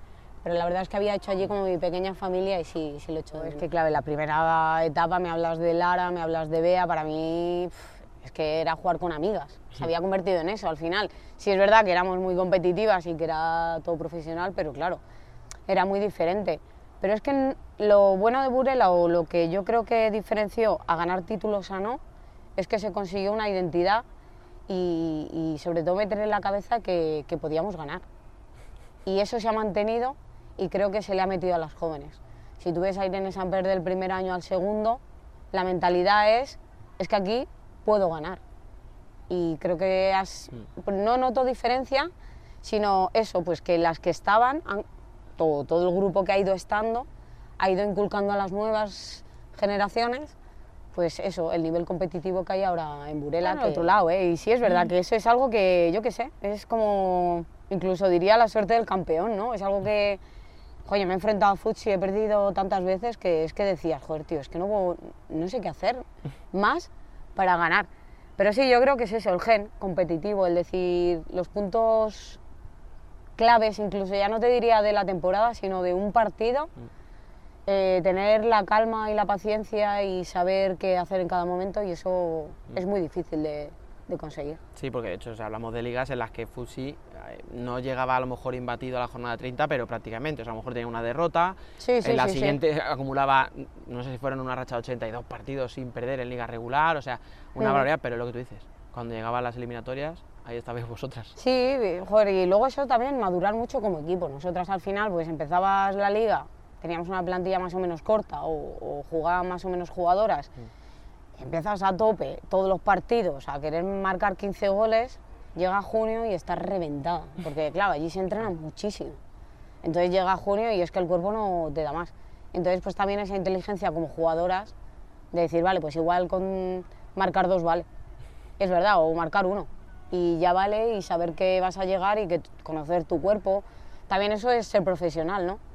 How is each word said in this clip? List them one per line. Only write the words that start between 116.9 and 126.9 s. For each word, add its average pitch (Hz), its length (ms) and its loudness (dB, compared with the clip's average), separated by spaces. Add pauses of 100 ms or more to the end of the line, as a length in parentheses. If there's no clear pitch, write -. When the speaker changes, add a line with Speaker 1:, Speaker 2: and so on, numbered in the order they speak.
Speaker 1:
porque 151 280 -2
claro, 190 220 2
allí 156 160 -2
se 175 100 -6
entrena 196 300 -2
muchísimo. 156 640 -8 (720)
Entonces 175 280 2
llega 185 260 2
junio 214 340 0
y 185 100 2
es 170 100 -2
que 196 80 -2
el 175 80 0
cuerpo 180 240 0
no 180 420 -2
te 156 100 -2
da 143 100 -4
más. 170 200 -6 (400)
Entonces 180 280 0
pues 190 140 -6
también 202 240 0
esa 196 160 -4
inteligencia 190 560 -2
como 160 160 -4
jugadoras 170 640 0 (580)
de 170 100 0
decir, 170 220 2
"Vale, 185 180 4
pues 151 140 -6
igual 175 320 2
con 185 560 -2 (320)